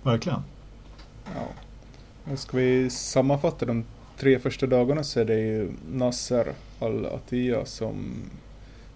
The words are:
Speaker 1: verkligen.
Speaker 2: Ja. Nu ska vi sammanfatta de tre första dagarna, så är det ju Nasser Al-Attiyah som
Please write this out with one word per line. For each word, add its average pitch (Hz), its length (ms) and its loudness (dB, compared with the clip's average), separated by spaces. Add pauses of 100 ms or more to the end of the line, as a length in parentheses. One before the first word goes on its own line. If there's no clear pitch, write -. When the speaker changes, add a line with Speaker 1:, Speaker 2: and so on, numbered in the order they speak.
Speaker 1:
verkligen. 120 380 2 (840)
Speaker 2:
Ja. 160 220 -6 (760)
Nu 139 120 -4
ska - 200 -6
vi 127 340 4
sammanfatta 139 760 2
de 117 180 0 (360)
tre 135 180 8
första 127 280 -2
dagarna, 127 380 4
så 143 160 0
är 113 40 6
det 110 160 4
ju 110 300 0 (220)
Nasser 123 600 2 (280)
Al-Attiyah 120 840 0
som 107 500 -6 (800)